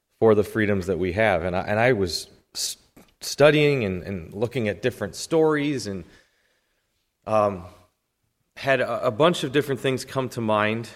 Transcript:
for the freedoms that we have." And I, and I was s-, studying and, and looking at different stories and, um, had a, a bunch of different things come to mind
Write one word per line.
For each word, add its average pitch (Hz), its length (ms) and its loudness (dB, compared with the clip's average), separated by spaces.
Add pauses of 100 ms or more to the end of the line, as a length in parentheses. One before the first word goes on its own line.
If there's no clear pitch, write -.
(200)
for 110 160 6
the 104 80 4
freedoms 101 420 0
that 87 140 -2
we 90 140 -2
have." 98 280 2
And 90 140 -2
I, 95 60 -2
and 104 180 -2
I 123 140 4
was 98 340 -2 (260)
s-, - 220 -8 (460)
studying 147 640 4
and, 92 180 -4
and 90 300 -8
looking 113 340 -4
at 98 140 -4
different 110 340 -4
stories 147 720 0
and, 95 180 -8 (1200)
um, 101 400 0 (920)
had 135 240 0
a, 117 280 -2
a - 20 0
bunch 156 340 2
of 131 80 -6
different 139 260 0
things 131 280 -2
come 127 240 -6
to 123 100 -8
mind 110 560 0